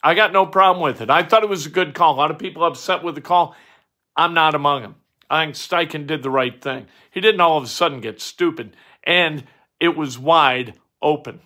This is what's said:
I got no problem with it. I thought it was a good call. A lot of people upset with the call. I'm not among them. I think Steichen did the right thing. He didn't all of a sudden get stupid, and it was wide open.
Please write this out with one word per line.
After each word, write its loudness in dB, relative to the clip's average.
I 4
got 2
no 4
problem 4
with -2
it. -2
I 4
thought 4
it -2
was -6
a -12
good -2
call. 2
A -6
lot 0
of -8
people -6
upset -2
with -6
the -12
call. 0
I'm 2
not 2
among 0
them. -16
I 0
think -12
Steichen -4
did -6
the -4
right -2
thing. -10
He -8
didn't 2
all 4
of -8
a -12
sudden -2
get -10
stupid, -4
and 0
it 2
was -6
wide 2
open. -4